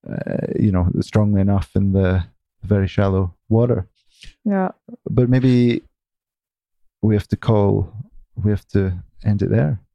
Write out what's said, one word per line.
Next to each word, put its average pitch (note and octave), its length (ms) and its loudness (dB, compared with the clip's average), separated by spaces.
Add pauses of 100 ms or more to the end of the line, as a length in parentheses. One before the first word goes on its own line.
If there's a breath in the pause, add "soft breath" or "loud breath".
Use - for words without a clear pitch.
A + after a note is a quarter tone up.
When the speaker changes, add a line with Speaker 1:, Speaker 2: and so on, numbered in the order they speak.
Speaker 1:
uh, - 380 -6 (120)
you G#2+ 120 2
know, F2+ 160 0 (140)
strongly G#2 400 0
enough G2 340 0
in G2 180 0
the F#2 300 2 (400)
very G2 240 0
shallow F#2+ 460 0 (160)
water. A#2 380 0 (560 soft breath)
Speaker 2:
Yeah. G3 260 -2 (400)
Speaker 1:
But B2 200 0
maybe B2 540 2 (1200)
we G#2+ 140 2
have G2+ 140 -2
to G#2+ 80 0
call, G2+ 540 2 (440)
we G#2 160 -2
have - 180 -4
to F#2+ 240 0 (300)
end G2+ 180 0
it F#2 80 -2
there. B2 300 0 (160)